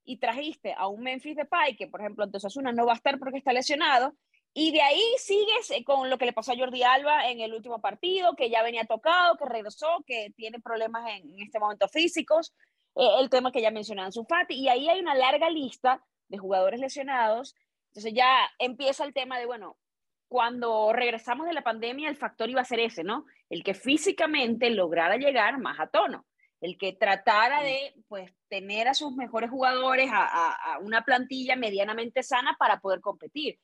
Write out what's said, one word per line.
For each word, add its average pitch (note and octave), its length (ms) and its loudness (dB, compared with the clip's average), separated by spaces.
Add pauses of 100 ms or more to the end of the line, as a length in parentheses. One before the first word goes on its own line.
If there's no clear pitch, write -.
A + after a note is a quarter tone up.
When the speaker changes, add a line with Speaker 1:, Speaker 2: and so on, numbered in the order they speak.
Speaker 1:
y A#3+ 140 -12
trajiste B3+ 580 -4
a G3 120 -2
un G#3 160 -10
Memphis C4 320 -8
Depay, D4 400 0
que G3 100 -10
por F#3+ 140 -14
ejemplo G#3 240 -4
ante G3+ 140 -4
Osasuna A#3+ 340 -6
no A#3 120 2
va A#3 100 6
a - 20 0
estar C#4 240 0
porque C4 180 -8
está C4 140 0
lesionado, C4+ 640 2 (380)
y D#4 200 0
de D4+ 100 4
ahí C#4+ 180 4 (180)
sigues, G#4 520 0
eh, A#3+ 140 -4
con C4+ 260 0
lo C4 80 0
que B3+ 80 0
le A#3+ 60 0
pasó A3+ 180 -4
a A#3+ 60 -2
Jordi B3 260 -2
Alba C4 480 4
en A#3+ 120 -6
el A3 120 -6
último A3+ 260 -10
partido, F4 540 0
que A#3+ 160 -2
ya A3+ 140 2
venía A#3 200 -2
tocado, E4 520 4
que D4 80 -8
regresó, B3 600 -4
que A3 300 -8
tiene A3+ 240 -14
problemas A3+ 500 -6
en, F#3+ 240 -12
en G3 100 -18
este G#3+ 180 -8
momento G#3 260 0
físicos, D#4+ 720 0 (400)
eh, G3+ 100 4 (140)
el C4 100 0
tema B3+ 220 2
que B3 100 -2
ya G#3+ 80 2
mencionaba G#3 360 -6
Ansu A3+ 180 -8
Fati, F4 300 0
y C4 140 0
ahí C4 200 4
hay F4+ 100 4
una E4 160 -2
larga C#4+ 340 4
lista C4 540 0 (240)
de G3+ 120 -12
jugadores F#3+ 420 0
lesionados. C4 760 -2 (360)
Entonces G#3+ 240 -8
ya B3+ 340 6 (100)
empieza C4 460 -2
el C#4+ 100 -8
tema B3+ 240 -4
de, A#3+ 80 -6
bueno, G#3+ 300 -10 (540)
cuando A#3 640 2
regresamos B3 540 -2
de E4+ 80 -2
la C#4 80 -4
pandemia, A#3+ 460 -4
el C#4 80 -6
factor A#3 340 -6
iba C4 100 0
a B3 40 0
ser A#3 160 -2
ese, A3 220 -2
¿no? A3+ 220 -6 (240)
El E3 160 -10
que G3 80 0
físicamente C4+ 960 0
lograra F3 480 2
llegar B3+ 420 2
más D3+ 220 -6
a D#3 60 -4
tono, D#4 400 0 (340)
el F3 160 -8
que F#3+ 160 -6
tratara G#3+ 680 2
Speaker 2:
Mm. D4 40 0
Speaker 1:
de, C4+ 300 -4 (140)
pues, F#3+ 260 -14 (140)
tener G3+ 400 -4
a C#4 60 2
sus D4 220 -4
mejores A#3 320 -4
jugadores, B3+ 640 2
a, F#3+ 140 4
a, D#3+ 480 -2
a C#3+ 60 -6
una A3 220 0
plantilla B3+ 540 -2
medianamente A3 680 -2
sana C4+ 360 0
para G#3+ 200 4
poder F#3+ 220 -2
competir. G#3 640 -8